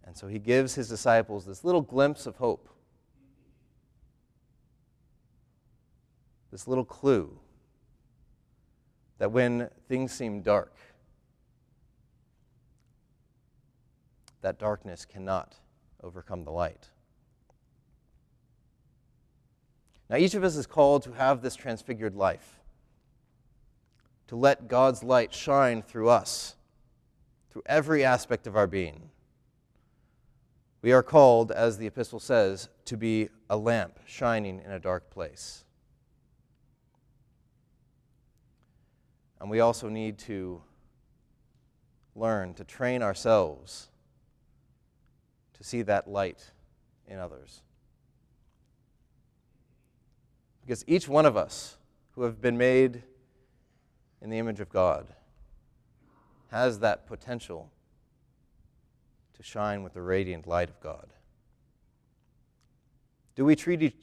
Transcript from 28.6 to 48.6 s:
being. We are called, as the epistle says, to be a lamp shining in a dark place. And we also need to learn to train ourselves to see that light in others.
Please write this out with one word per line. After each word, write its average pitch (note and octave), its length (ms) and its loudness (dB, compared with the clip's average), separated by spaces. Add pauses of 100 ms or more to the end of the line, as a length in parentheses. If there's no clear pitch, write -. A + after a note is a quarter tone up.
being. E2+ 440 -6 (1700)
We A#2+ 100 4
are B2+ 100 8
called, B2 500 6
as A2+ 240 0
the A2 100 -10
epistle A2+ 320 -10
says, G2 520 0 (160)
to A#2+ 100 -8
be A2 320 -2 (220)
a G#2 80 0
lamp G2 480 -2
shining G#2+ 580 -4
in G2+ 80 -14
a F#2+ 80 -10
dark F2+ 300 -6
place. - 540 -14 (3750)
And G2+ 120 -12
we A2 100 0
also A#2 300 2
need A2 300 -8
to F#2 420 -10 (1500)
learn G#2+ 400 -4
to G2 100 -18
train B2 380 -4
ourselves F#2+ 880 0 (1600)
to - 100 -20
see A#2 200 -6
that G2 260 0
light G2 420 -6 (560)
in G2 120 -16
others. D2 420 -16 (3000)